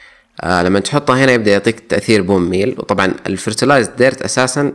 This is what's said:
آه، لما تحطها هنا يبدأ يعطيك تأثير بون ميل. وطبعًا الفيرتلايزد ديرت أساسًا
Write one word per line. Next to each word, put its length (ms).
آه، 220
لما 180
تحطها 440
هنا 80
يبدأ 180
يعطيك 300
تأثير 420
بون 200
ميل. 360
وطبعًا 360
الفيرتلايزد 680
ديرت 260
أساسًا 520